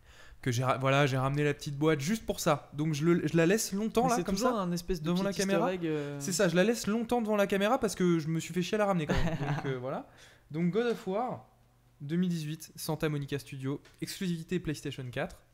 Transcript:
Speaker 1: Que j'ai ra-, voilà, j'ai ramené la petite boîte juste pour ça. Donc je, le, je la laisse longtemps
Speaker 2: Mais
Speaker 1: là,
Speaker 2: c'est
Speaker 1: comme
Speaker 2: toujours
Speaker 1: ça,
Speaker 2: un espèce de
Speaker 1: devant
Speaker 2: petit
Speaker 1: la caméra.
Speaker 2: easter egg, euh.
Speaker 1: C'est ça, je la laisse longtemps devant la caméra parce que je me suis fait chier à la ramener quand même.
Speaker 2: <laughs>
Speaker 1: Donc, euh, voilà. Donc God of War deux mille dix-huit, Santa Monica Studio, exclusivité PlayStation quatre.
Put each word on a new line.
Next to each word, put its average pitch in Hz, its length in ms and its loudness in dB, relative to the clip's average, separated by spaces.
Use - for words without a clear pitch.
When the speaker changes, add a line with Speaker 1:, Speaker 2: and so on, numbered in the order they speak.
Speaker 1:
Que 131 120 -2
j'ai 120 100 0
ra-, 127 160 2
voilà, 135 280 4
j'ai 131 100 0
ramené 135 260 0
la 147 100 2
petite 143 240 -6
boîte 156 240 2
juste 202 240 -2
pour - 140 -4
ça. - 360 0
Donc 156 200 0
je, 143 100 -2
le, 170 220 4
je 156 100 2
la 165 100 6
laisse 208 260 2
longtemps 220 320 0
Speaker 2:
Mais - 60 4
Speaker 1:
là, 233 60 4
Speaker 2:
c'est 175 80 0
Speaker 1:
comme 190 120 -2
Speaker 2:
toujours 247 160 2
Speaker 1:
ça, 233 80 0
Speaker 2:
un 180 100 -2
espèce 175 320 -4
de 151 40 -2
Speaker 1:
devant 175 100 2
Speaker 2:
petit 190 80 2
Speaker 1:
la 202 80 0
caméra. 185 420 2
Speaker 2:
easter 175 140 -4
egg, 156 40 0
euh. 143 280 -4
Speaker 1:
C'est 160 120 -4
ça, 196 160 4
je 160 60 0
la 180 80 6
laisse 226 240 2
longtemps 233 340 0
devant 214 160 0
la 202 120 4
caméra 208 320 2
parce 202 160 -2
que 175 240 4
je 151 80 -6
me 165 100 0
suis 160 160 -8
fait 180 80 0
chier 180 140 -2
à - 20 2
la 208 80 4
ramener 175 200 0
quand 185 80 0
même. 165 220 2
Speaker 2:
<laughs> 143 200 -2
Speaker 1:
Donc, 135 100 -6
euh, 131 140 -2
voilà. 156 280 -6
Donc 170 200 0
God 226 140 2
of 214 220 -2
War 196 400 -4
deux 147 160 -4
mille 180 140 0
dix-huit, 160 460 -6
Santa 156 320 -4
Monica 143 320 -4
Studio, 135 400 -8
exclusivité 170 600 -4
PlayStation 147 500 -8
quatre. 147 300 -8